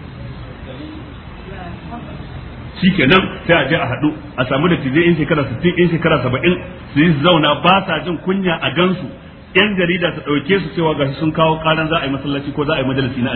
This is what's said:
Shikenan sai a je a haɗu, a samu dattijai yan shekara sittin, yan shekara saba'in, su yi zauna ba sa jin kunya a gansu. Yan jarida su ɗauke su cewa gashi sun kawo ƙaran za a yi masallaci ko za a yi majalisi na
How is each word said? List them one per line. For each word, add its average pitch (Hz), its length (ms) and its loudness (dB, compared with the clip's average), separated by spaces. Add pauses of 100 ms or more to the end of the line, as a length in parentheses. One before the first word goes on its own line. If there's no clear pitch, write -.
(2750)
Shikenan 180 420 4 (240)
sai 165 80 6
a 143 140 2
je 160 60 2
a 160 120 0
haɗu, 127 240 0 (240)
a 131 100 0
samu 139 220 0
dattijai 160 380 2
yan 175 100 6
shekara 147 320 0
sittin, 160 300 0
yan 175 120 4
shekara 156 340 2
saba'in, 151 340 2 (360)
su 131 60 2
yi 170 140 6 (100)
zauna 151 380 6
ba 185 260 4
sa 160 160 -2
jin 170 220 -4
kunya 185 360 0
a 135 100 -2
gansu. 165 360 0 (460)
Yan 202 240 2
jarida 175 380 0
su 147 100 -10
ɗauke 147 340 2
su 156 160 -6
cewa 160 200 2
gashi 139 240 0
sun 156 120 0
kawo 160 320 2
ƙaran 160 240 2
za 160 140 0
a 143 40 -4
yi 139 60 -2
masallaci 139 400 -4
ko 147 140 -2
za 151 80 0
a - 60 -2
yi 131 60 0
majalisi 131 360 0
na 131 140 0